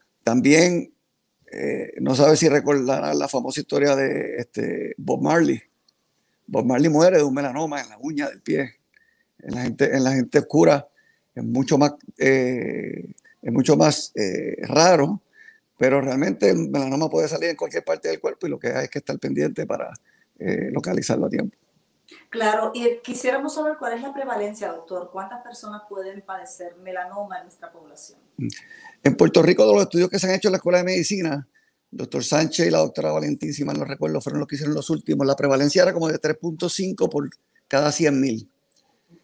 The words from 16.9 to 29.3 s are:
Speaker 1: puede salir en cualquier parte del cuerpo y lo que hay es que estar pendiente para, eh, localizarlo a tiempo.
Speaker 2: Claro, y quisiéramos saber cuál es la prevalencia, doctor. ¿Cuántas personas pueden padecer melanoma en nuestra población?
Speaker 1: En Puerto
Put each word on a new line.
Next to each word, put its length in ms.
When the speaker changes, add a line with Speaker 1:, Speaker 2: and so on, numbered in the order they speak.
Speaker 1:
puede 200
salir 200
en 60
cualquier 300
parte 240
del 100
cuerpo 280
y 20
lo 100
que 80
hay 180
es 40
que 100
estar 180
pendiente 480
para, 280
eh, 320
localizarlo 560
a 20
tiempo. 280
Speaker 2:
Claro, 460
y 260
quisiéramos 540
saber 240
cuál 140
es 80
la 120
prevalencia, 540
doctor. 440
¿Cuántas 300
personas 480
pueden 320
padecer 540
melanoma 640
en 60
nuestra 280
población? 480
Speaker 1:
En 140
Puerto 260